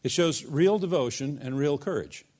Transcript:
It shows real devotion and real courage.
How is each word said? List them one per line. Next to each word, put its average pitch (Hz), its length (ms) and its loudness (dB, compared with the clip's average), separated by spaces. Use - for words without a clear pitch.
It 127 80 0
shows 170 340 2
real 185 340 4
devotion 143 600 -2
and 131 160 -4
real 143 200 2
courage. 131 460 -6